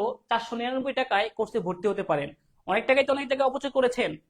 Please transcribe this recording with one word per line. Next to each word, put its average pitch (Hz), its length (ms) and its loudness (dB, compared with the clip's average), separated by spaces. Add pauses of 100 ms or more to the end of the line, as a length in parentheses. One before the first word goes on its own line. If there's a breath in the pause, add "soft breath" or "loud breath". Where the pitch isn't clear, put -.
(300)
চারশো 233 260 -2
নিরানব্বই 254 460 -2
টাকায় 220 260 2 (100)
কোর্সে 220 220 -2
ভর্তি 180 280 -4
হতে 196 220 0
পারেন। 147 200 0 (380)
অনেক 208 200 0
টাকাই 262 180 4
তো 285 100 0
অনেক 277 140 -4
জায়গায় 269 200 2
অপচয় 269 280 -4
করেছেন। 247 320 2 (200)